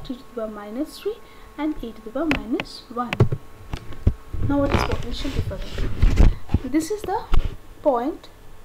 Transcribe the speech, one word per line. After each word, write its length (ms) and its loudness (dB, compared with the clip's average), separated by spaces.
to 80 -6
the 100 -16
power 120 -6
minus 520 -10
three 180 -6
and 260 -2
E 80 -8
to 100 -16
the 100 -14
power 260 -2
minus 460 -8
one. 180 -4
Now 120 2
what 140 0
is 100 2
potential 480 -4
difference? 500 -4
This 280 0
is 100 -4
the 240 -4
point, 460 0